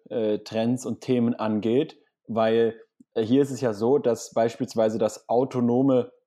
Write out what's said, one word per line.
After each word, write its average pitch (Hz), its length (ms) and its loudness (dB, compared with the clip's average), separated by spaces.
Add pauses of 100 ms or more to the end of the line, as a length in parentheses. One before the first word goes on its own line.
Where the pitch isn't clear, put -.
äh, 107 300 -2
Trends 113 460 -4
und 117 160 -8
Themen 120 340 0
angeht, 110 640 -2 (300)
weil, 113 520 0 (360)
äh, 113 60 0
hier 120 200 4
ist 139 100 0
es 120 80 -8
ja 117 140 0
so, 117 240 2
dass 120 360 -2
beispielsweise 113 640 0
das 104 300 -2
autonome 123 840 2 (140)